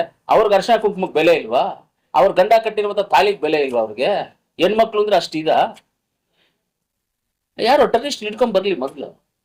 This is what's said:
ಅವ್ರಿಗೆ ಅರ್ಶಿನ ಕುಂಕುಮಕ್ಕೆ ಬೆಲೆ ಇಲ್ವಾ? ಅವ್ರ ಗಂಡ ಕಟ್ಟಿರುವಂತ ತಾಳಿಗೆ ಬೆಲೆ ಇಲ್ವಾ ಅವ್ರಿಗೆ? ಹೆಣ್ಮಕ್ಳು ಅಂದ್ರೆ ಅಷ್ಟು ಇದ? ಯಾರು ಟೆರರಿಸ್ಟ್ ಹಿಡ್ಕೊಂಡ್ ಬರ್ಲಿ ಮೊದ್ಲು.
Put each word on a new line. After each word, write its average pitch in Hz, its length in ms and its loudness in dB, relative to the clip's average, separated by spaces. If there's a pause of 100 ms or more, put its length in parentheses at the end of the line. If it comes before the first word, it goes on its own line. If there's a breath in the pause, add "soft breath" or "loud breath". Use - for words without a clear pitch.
(280)
ಅವ್ರಿಗೆ 202 260 4
ಅರ್ಶಿನ 208 220 2
ಕುಂಕುಮಕ್ಕೆ 185 380 -2
ಬೆಲೆ 160 200 4
ಇಲ್ವಾ? 139 580 -4 (220)
ಅವ್ರ 180 180 4
ಗಂಡ 190 200 2 (120)
ಕಟ್ಟಿರುವಂತ 208 360 -4
ತಾಳಿಗೆ 190 400 0
ಬೆಲೆ 151 200 0
ಇಲ್ವಾ 123 200 -2
ಅವ್ರಿಗೆ? 127 580 -4 (220)
ಹೆಣ್ಮಕ್ಳು 214 400 0
ಅಂದ್ರೆ 208 160 0
ಅಷ್ಟು 170 220 -4
ಇದ? 156 100 -6 (2000)
ಯಾರು 240 280 2
ಟೆರರಿಸ್ಟ್ 269 360 -4
ಹಿಡ್ಕೊಂಡ್ 214 320 -4
ಬರ್ಲಿ 190 220 -2
ಮೊದ್ಲು. 131 460 -10 (220)